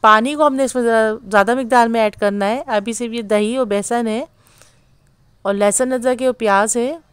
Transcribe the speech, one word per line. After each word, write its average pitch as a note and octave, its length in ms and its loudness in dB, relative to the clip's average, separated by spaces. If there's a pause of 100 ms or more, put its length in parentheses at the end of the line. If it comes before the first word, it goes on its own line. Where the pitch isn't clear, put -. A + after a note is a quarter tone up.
पानी A3+ 320 4
को D4+ 100 2
हमने C4+ 180 0
इसमें B3 200 -2
ज़रा A3 460 0
ज़्यादा G3+ 260 2
मिकदार A#3+ 320 2
में A3+ 140 0
ऐड G#3+ 140 0
करना G3+ 300 -2
है। A#3 220 -2
अभी A3 260 -4
सिर्फ A3+ 200 -8
ये A#3 100 -6
दही G#3+ 340 0
और B3+ 80 0
बेसन G#3+ 420 -2
है A3+ 200 -4 (1160)
और G3 80 0
लहसुन, G#3 380 0
अदरक B3+ 300 -2
और B3+ 100 0
प्याज A3 460 0
है C4+ 220 -4 (140)